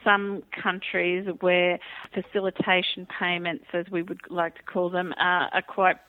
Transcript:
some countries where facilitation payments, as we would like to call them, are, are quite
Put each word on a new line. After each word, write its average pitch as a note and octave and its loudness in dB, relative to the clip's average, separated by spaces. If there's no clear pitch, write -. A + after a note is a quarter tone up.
some G3+ 2
countries F#3 -2
where F3+ 4
facilitation F#3 0
payments, F3 -2
as F3 -2
we F3 0
would F3+ -8
like E3+ -2
to - -20
call F3+ -2
them, F3+ -2
are, F3+ 2
are F#3 0
quite - 2